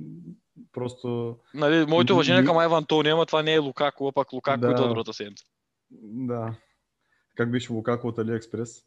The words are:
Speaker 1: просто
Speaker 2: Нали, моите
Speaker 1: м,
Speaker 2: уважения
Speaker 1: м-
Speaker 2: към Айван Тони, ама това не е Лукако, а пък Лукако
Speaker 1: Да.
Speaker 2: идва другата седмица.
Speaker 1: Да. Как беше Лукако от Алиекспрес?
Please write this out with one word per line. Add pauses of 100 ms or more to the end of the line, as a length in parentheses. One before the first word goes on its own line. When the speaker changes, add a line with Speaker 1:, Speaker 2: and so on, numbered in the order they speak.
(720)
Speaker 1:
просто (160)
Speaker 2:
Нали,
моите
Speaker 1:
м,
Speaker 2:
уважения
Speaker 1:
м-
Speaker 2:
към
Айван
Тони,
ама
това
не
е
Лукако,
а
пък
Лукако
Speaker 1:
Да.
Speaker 2:
идва
другата
седмица. (560)
Speaker 1:
Да. (800)
Как
беше
Лукако
от
Алиекспрес? (180)